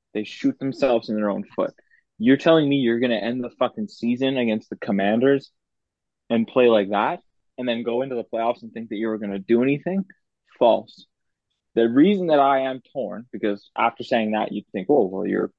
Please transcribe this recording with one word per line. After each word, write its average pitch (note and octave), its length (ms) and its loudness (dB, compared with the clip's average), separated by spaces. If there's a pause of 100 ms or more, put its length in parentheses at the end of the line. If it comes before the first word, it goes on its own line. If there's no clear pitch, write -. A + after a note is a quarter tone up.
(140)
They G#2+ 100 -4
shoot - 360 -4
themselves B2+ 500 -2
in G#2+ 80 -4
their G#2 120 0
own G2+ 140 -4
foot. - 300 -6 (460)
You're B2+ 180 4
telling D#3+ 320 4
me C#3 80 2
you're A#2 240 0
gonna A#2+ 160 0
end B2 260 -4
the A#2+ 60 -10 (100)
fucking A#2 300 -4
season B2+ 480 -2
against A2+ 320 -2
the - 80 -10
Commanders A#2 760 0 (760)
and A2+ 180 0
play B2 220 4
like G2+ 220 2
that, A#2 280 0 (380)
and B2+ 100 -6
then A#2+ 160 -4
go A#2 180 -2
into C3+ 140 -6
the A2+ 80 -6
playoffs A#2 380 -4
and A2+ 100 -18
think A2+ 160 -12
that A2 80 -10
you A2 140 -2
were A2 80 -4
gonna G2+ 220 -6
do A#2 220 2
anything? D3 440 -2 (520)
False. - 480 2 (680)
The A#2 140 4
reason F3+ 380 4
that D3+ 120 4
I C#3 220 4
am C3 180 -6 (140)
torn, A2 400 -8
because G#2 440 -6
after A#2 280 -2
saying A2 260 0
that, G#2+ 220 -2
you'd G#2 180 -6
think, - 180 -6
"Oh, C3+ 180 4
well, F#2+ 200 -6
you're, G2 320 -2